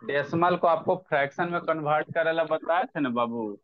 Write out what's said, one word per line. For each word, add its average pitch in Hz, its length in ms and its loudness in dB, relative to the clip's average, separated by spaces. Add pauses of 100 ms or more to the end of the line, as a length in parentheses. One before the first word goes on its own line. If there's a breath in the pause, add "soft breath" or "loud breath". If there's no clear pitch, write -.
Decimal 165 520 2
को 175 100 2
आपको 165 280 2 (140)
fraction 147 400 0
में 170 120 -2
convert 156 540 -2
करे 165 180 2
ला 165 120 2
बताए 160 400 0
थे - 160 -6
ना 139 100 0
बाबू? 117 340 -2 (200)